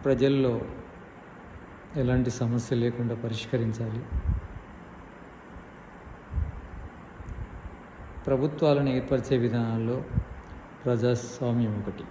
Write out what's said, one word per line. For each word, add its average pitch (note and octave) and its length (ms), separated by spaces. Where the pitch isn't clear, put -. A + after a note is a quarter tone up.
ప్రజల్లో C3+ 580
ఎలాంటి B2+ 340
సమస్య A#2+ 460
లేకుండా A#2+ 400
పరిష్కరించాలి. A2+ 880
ప్రభుత్వాలను C#3+ 640
ఏర్పరిచే B2+ 480
విధానాల్లో A#2 680
ప్రజాస్వామ్యం A#2+ 920
ఒకటి. G2 320